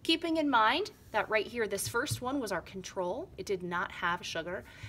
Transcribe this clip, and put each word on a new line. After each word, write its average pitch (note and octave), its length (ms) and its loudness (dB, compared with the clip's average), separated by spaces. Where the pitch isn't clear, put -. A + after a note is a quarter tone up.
Keeping E4 340 2
in D4+ 140 2
mind B3 400 6
that G#3 180 0
right G#3+ 160 4
here, A3+ 200 0
this G3 220 -2
first C4 320 0
one C4 180 -2
was G#3+ 140 -2
our E3 80 0
control. F#3+ 760 -6
It F#3+ 80 -8
did F#3 160 -2
not F3 280 -2
have F3 320 0
sugar. F3 420 -6